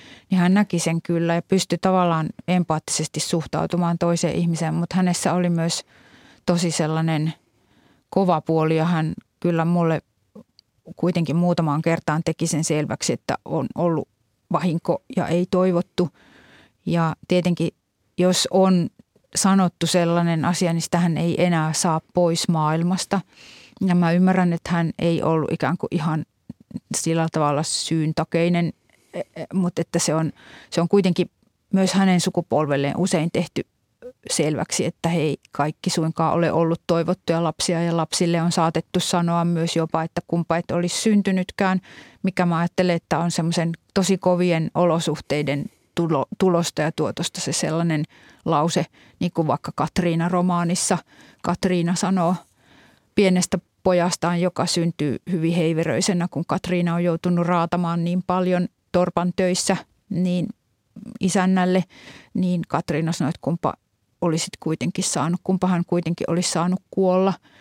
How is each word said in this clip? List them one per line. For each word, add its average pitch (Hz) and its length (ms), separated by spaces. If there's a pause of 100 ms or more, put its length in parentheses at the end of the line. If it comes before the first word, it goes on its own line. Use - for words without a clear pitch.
(300)
niin 185 80
hän 180 160
näki 202 240
sen 165 240
kyllä 170 320
ja 170 80
pystyi 175 360
tavallaan 175 500 (200)
empaattisesti 160 720
suhtautumaan 170 800
toiseen 170 360
ihmiseen. 165 400
Mut 170 180
hänessä 180 400
oli 175 180
myös 165 340 (600)
tosi 175 240
sellainen 160 640 (760)
kova 180 300
puoli 160 360
ja 160 80
hän 165 300 (260)
kyllä 170 240
mulle 165 360 (960)
kuitenkin 175 400
muutamaan 170 460
kertaan 165 420
teki 165 220
sen 165 180
selväksi, - 480
että - 220 (100)
on - 300
ollut 165 340 (440)
vahinko 165 500 (140)
ja 175 120
ei 175 220
toivottu. 180 580 (800)
Ja 165 300 (120)
tietenkin, 175 420 (480)
jos 180 320
on 185 380 (480)
sanottu 190 500
sellainen 170 580
asia, 170 280
niin 165 100
sitähän 170 340
ei 170 280
enää 160 280
saa 160 280 (140)
pois 170 340
maailmasta. 170 720 (680)
Ja 180 80
mä 170 180
ymmärrän, 185 400
että - 180
hän 170 280
ei 170 240
ollut 160 300
ikään 165 260
kuin - 120
ihan 156 340 (720)
sillä 165 360
tavalla 147 300
syyntakeinen, 165 1120 (420)
e, - 60 (160)
e, 165 80 (100)
mut 180 240
että 170 200
se 156 160
on, 160 180 (380)
se - 100
on 170 80
kuitenkin 185 420 (420)
myös 190 200
hänen 185 280
sukupolvelleen 147 760
usein 170 360
tehty - 340 (640)
selväksi, 151 540
että 165 240
he 170 120
ei 147 160 (160)
kaikki 156 380
suinkaan 160 440
ole 170 180
ollut 165 340
toivottuja 170 580
lapsia 170 380
ja 170 140
lapsille 170 460
on 170 100
saatettu 170 480
sanoa 170 440
myös 170 320
jopa, 160 260
että 160 240
kumpa 165 300
et 175 140
olisi 175 320
syntynytkään, 190 800 (420)
mikä 185 240
mä 170 120
ajattelen, 175 380
että - 220
on 170 120
semmoisen 165 420 (220)
tosi 185 240
kovien 175 560
olosuhteiden 151 920 (340)
tulo-, 160 300 (100)
tulosta 170 440
ja 151 100
tuotosta - 480
se 165 120
sellainen 160 520 (400)
lause, 165 420 (340)
niin 175 120
kuin 165 140
vaikka 131 280
Katriina-romaanissa 175 1200 (440)
Katriina 175 520
sanoo 185 400 (800)
pienestä 180 440 (240)
pojastaan, 175 580
joka 180 260
syntyy 165 500 (140)
hyvin 170 240
heiveröisenä, 165 760
kun 170 160
Katriina 175 480
on 175 100
joutunut 175 420
raatamaan 170 580
niin 175 220
paljon 180 420 (240)
torpan 175 440
töissä, 185 400 (340)
niin 180 380 (720)
isännälle, 185 640 (500)
niin 180 340
Katriina 160 440
sanoi, 143 160
että 165 140
kumpa 160 320 (460)
olisit 165 400
kuitenkin 165 440
saanut, 165 400
kumpa 185 220
hän 175 200
kuitenkin 175 440
olisi 170 200
saanut 180 300 (100)
kuolla. 185 440 (260)